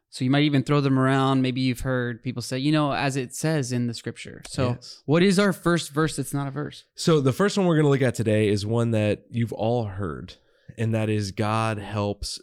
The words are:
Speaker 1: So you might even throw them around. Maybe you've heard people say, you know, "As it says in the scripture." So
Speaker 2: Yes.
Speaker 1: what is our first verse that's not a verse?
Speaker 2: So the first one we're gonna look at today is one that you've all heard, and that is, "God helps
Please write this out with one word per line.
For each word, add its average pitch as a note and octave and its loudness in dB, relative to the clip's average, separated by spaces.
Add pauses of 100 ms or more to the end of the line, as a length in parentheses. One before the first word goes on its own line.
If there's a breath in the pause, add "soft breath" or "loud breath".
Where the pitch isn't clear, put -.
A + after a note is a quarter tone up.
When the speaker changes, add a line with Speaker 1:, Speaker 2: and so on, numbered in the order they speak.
Speaker 1:
So - -10
you B2+ 0
might C#3+ 2
even C#3+ 2
throw D3 2
them C3+ 2
around. C3+ 2
Maybe B2+ -2
you've B2+ -2
heard B2 -4
people B2 -6
say, C3 -6
you C#3+ 0
know, D3+ 2
"As B2+ -2
it B2+ -6
says D3+ -2
in B2 0
the A#2 -4
scripture." - -12
So C3 -2
Speaker 2:
Yes. - -8
Speaker 1:
what D#3 4
is G3 4
our G3+ 4
first E3+ 0
verse D3+ -2
that's - -6
not C#3 -4
a C3+ -10
verse? C#3 -10 (100)
Speaker 2:
So D#3+ 2
the C3 2
first G3 0
one G3 2
we're E3+ 4
gonna D3+ 6
look C#3 4
at A#2+ 2
today G#2+ 2
is G2 2
one A#2 0
that G#2+ 2
you've A2+ -2
all A#2 -2
heard, F#2+ -8 (420 loud breath)
and A2+ 0
that A2 0
is, G#2 0
"God A2 -2
helps G2+ -6